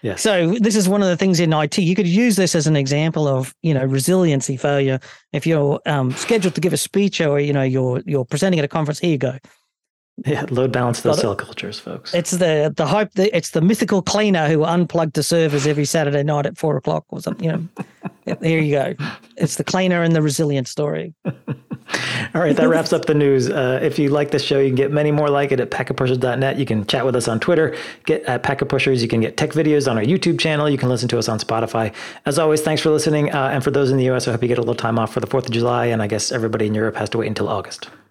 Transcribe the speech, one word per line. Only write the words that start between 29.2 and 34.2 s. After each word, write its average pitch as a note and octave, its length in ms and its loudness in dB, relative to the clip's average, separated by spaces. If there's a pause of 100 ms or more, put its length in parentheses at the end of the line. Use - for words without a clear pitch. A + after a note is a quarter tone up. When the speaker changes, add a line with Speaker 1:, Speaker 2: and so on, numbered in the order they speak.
Speaker 1:
get - 160 -2
tech D3+ 140 -2
videos D3 380 2
on A2+ 80 0
our G#2+ 60 0
YouTube E3+ 340 2
channel. D3+ 320 0
You C#3 80 2
can B2+ 120 0
listen A#2+ 180 0
to A#2 100 0
us A2+ 120 -2
on A2 100 -2
Spotify. A2+ 540 -2 (320)
As C#3+ 120 0
always, D#3 240 2
thanks D#3 200 -2
for D#3+ 100 2
listening. D3+ 420 2
Uh, C3+ 200 0
and C3+ 100 -2
for D3 80 0
those C#3 180 2
in C3+ 80 2
the C3 60 2
U B2+ 120 2
S, B2 120 -2